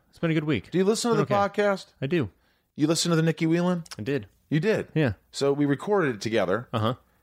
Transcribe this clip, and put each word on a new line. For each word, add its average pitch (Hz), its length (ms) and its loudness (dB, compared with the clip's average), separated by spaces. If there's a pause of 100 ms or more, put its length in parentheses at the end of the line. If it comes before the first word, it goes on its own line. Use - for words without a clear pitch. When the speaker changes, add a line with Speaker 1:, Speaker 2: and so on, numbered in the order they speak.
Speaker 1:
it's - 100 -20
been 165 120 -2
a - 40 0
good 160 80 -2
week. 151 260 -2
Speaker 2:
Do 165 80 -2
you 190 60 4
listen 226 280 0
to 220 60 2
the 151 60 2
Speaker 1:
Okay. 208 100 -2
Speaker 2:
podcast? 202 540 0 (140)
Speaker 1:
I 135 60 -4
do. 143 220 -2 (460)
Speaker 2:
You 143 120 0
listen 170 220 0
to 165 60 4
the 160 60 4
Nikki 160 260 0
Whelan? 175 360 0 (140)
Speaker 1:
I 110 60 -8
did. 131 240 -4 (220)
Speaker 2:
You 151 100 0
did? 180 340 -2
Speaker 1:
Yeah. 143 200 2 (180)
Speaker 2:
So 139 220 0
we 147 120 0
recorded 143 500 0
it 98 60 -12
together. 107 500 0
Speaker 1:
Uh-huh. 113 240 0 (280)